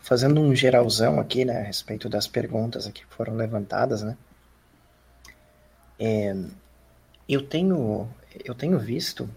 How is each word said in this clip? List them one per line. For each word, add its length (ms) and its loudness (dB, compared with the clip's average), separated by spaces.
fazendo 340 4
um 140 4
geralzão 640 4
aqui, 260 0
né, 140 -2
a 60 -4
respeito 440 -8
das 200 -2
perguntas 580 -4
aqui 180 -16
que 120 -20
foram 180 -6
levantadas, 680 -2
né? 140 -6
É, 340 0
eu 160 0
tenho, 640 0
eu 100 -10
tenho 240 0
visto 580 -4